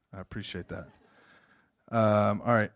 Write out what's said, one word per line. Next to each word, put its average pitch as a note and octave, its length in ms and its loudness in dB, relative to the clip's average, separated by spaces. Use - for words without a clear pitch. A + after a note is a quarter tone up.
I G2 80 -14
appreciate F#2 480 -12
that. E2+ 200 -12
Um, G#2 520 2
all A#2+ 120 2
right. G#2+ 220 2